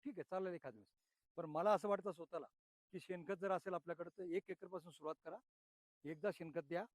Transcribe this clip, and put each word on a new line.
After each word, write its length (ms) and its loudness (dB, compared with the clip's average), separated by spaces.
ठीक 160 -6
आहे, 40 -2
चालेल 300 0
एखाद 200 -6
दिवस. 140 -18
पण 100 -2
मला 280 6
असं 160 4
वाटतं 220 2
स्वतःला 360 -6
की 80 -4
शेणखत 420 -2
जर 100 2
असेल 220 2
आपल्याकडे 440 -2
तर 60 -6
एक 260 -2
एकरपासून 420 -8
सुरुवात 240 -4
करा, 120 -8
एकदा 300 0
शेणखत 280 -4
द्या. 320 -2